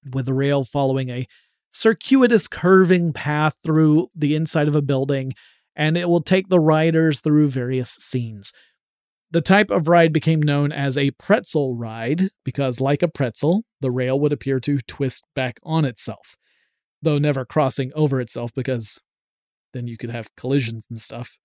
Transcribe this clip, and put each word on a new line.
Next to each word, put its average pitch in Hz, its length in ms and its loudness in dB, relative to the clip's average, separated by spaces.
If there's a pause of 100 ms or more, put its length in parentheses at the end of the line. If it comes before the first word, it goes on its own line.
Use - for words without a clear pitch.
(140)
with 131 120 -4
the 131 80 -4
rail 139 300 0
following 135 460 -2
a 123 180 -8 (460)
circuitous 240 720 2
curving 180 640 4
path 151 540 -2
through 156 500 4
the 151 180 0
inside 156 360 0
of 147 60 0
a 151 60 2
building, 135 520 -2 (420)
and 156 220 0
it 175 100 -2
will 170 140 2
take 185 260 0
the 185 120 4
riders 160 600 2
through 151 300 2
various 127 420 -4
scenes. 113 640 -8 (760)
The 165 100 0
type 202 280 4
of 180 180 0
ride 170 240 6
became 156 300 0
known 143 300 0
as 139 260 -4
a 139 140 0
pretzel 156 640 -2
ride 117 540 -4 (140)
because, 127 380 -4
like 143 220 0
a 170 40 0
pretzel, 156 560 -2 (160)
the 131 120 -4
rail 127 280 -2
would 147 140 0
appear 135 280 -4
to 143 180 -2
twist - 440 -6 (120)
back 127 260 -6
on 160 240 0
itself, - 500 -10 (680)
though 151 180 0
never 139 260 -2
crossing 131 480 -2
over 139 260 0
itself 120 360 -6
because 123 440 -6 (720)
then 123 120 -10
you 117 120 -10
could 117 120 -10
have 120 260 -12
collisions 123 540 -4
and 113 100 -12
stuff. - 460 -12